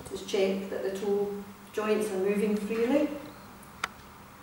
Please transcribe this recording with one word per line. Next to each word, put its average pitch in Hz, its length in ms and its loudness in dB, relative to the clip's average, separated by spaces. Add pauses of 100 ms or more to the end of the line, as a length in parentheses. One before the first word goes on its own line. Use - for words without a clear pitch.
just - 200 -8
check 196 400 2
that - 120 -4
the 190 160 -2
toe 202 320 2 (440)
joints 214 380 2
are 190 60 0
moving 208 400 4
freely, 240 500 4 (1400)